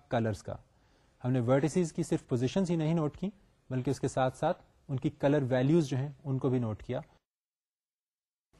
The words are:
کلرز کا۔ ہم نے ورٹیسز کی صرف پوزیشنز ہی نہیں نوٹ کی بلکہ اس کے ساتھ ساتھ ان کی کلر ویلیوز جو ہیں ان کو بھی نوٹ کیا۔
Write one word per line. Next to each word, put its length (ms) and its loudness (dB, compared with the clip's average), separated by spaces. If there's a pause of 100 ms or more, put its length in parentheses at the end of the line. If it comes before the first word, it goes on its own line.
کلرز 340 0
کا۔ 120 -10 (720)
ہم 80 0
نے 80 2
ورٹیسز 520 2
کی 100 -4
صرف 260 -4
پوزیشنز 420 0
ہی 60 2
نہیں 180 0
نوٹ 220 -2
کی 140 -6 (400)
بلکہ 200 -2
اس 100 -2
کے 80 -2
ساتھ 300 0
ساتھ 240 -2 (260)
ان 80 -4
کی 140 -2
کلر 380 2
ویلیوز 380 4
جو 100 -4
ہیں 120 -2 (160)
ان 140 -2
کو 120 0
بھی 80 2
نوٹ 240 -4
کیا۔ 180 -6 (1600)